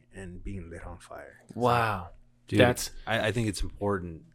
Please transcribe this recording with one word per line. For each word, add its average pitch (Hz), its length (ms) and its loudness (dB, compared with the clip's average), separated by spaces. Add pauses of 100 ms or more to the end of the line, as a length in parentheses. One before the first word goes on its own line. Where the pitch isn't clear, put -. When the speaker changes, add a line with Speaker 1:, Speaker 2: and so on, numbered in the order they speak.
(140)
Speaker 1:
and 90 300 -12
being 95 260 -8
lit 85 160 -12
on 87 140 -12
fire. - 380 -16 (140)
So - 80 -8
Speaker 2:
Wow. 113 500 2 (380)
Speaker 3:
Dude, 101 120 4
Speaker 2:
That's 123 320 4 (160)
Speaker 3:
I, 107 200 2
I 107 40 4
think 113 160 0
it's 101 160 -2
important 90 580 -2 (140)